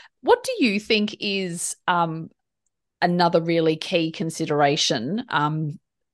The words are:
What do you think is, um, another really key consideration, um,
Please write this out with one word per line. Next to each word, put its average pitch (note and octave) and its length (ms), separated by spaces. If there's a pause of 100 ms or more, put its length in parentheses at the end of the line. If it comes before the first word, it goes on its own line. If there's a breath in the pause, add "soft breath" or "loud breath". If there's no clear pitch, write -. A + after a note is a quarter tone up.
(220 loud breath)
What A#4 220
do A#4+ 220
you G#3 140
think G#3 400
is, F#3+ 560 (140)
um, E3 400 (720)
another F3 400
really E3 340
key E3 380
consideration, D#3 1120
um, D3+ 500 (360)